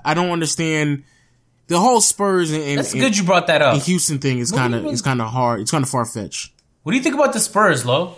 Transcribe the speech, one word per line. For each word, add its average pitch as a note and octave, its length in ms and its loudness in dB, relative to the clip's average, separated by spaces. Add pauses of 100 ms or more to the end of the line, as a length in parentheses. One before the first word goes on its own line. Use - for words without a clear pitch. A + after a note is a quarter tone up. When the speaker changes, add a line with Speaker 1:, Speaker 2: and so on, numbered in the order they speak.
Speaker 1:
I D#3 80 0
don't F3+ 160 0
understand D#3 760 -2 (600)
the E3+ 120 0
whole A#3 220 4
Spurs F#3+ 500 2
and, D#3 120 -2
and, C#3+ 160 -2
Speaker 2:
That's C#3 140 -4
Speaker 1:
and, B2+ 100 -2
Speaker 2:
good A#3+ 140 2
you G3+ 80 0
brought F3 240 2
that D#3 120 2
up. C#3 140 4
Speaker 1:
and C#3 80 0
Houston E3 380 0
thing C3+ 180 0
is A#2+ 120 -4
Speaker 2:
What A2 80 -4
do C3 60 2
you B2 60 2
Speaker 1:
kinda, A#2 140 -2
Speaker 2:
mean? D4 100 -4
Speaker 1:
is A#2+ 80 -4
kinda B2+ 240 -2
hard. A#2+ 340 0
It's A2 100 -6
kinda C#3+ 160 0
far-fetched. A#2 680 -6 (300)
Speaker 2:
What D#3 100 -4
do A#3 40 2
you C4 60 0
think C#4 120 0
about C#4 200 2
the A3 60 -2
Spurs, F3 440 2
Lo? D#3 320 0